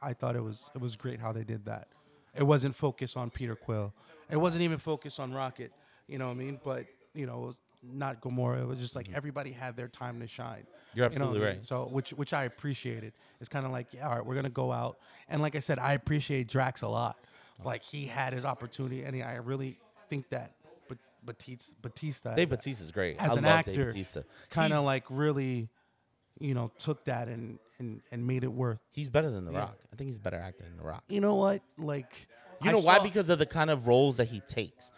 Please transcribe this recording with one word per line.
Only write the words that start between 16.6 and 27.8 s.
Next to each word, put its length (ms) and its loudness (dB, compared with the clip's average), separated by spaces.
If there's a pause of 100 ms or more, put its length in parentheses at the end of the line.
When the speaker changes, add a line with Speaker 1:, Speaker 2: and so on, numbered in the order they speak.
Speaker 1:
a 80 -2
lot. 280 -2 (460)
Like, 200 -6
he 240 -8
had 260 -2
his 100 -4
opportunity, 600 -6
and 200 -6
I 120 -6
really 440 -6 (300)
think 220 -6
that 220 -6 (720)
Batista, 560 -14
Batista 540 -6
Speaker 2:
Dave 160 4
Speaker 1:
as 20 4
a, 40 2
Speaker 2:
Batista's 340 -8
great. 260 0
Speaker 1:
as 140 2
Speaker 2:
I 40 6
Speaker 1:
an 80 2
Speaker 2:
love 220 8
Dave 100 -4
Speaker 1:
actor, 120 2
Speaker 2:
Batista. 340 -6 (300)
Speaker 1:
kinda, 260 4
Speaker 2:
He's 80 4
Speaker 1:
like, 240 2
really, 600 2 (720)
you 140 0
know, 240 0
took 280 -4
that 220 -2
and, 320 -8 (200)
and, 220 -8 (100)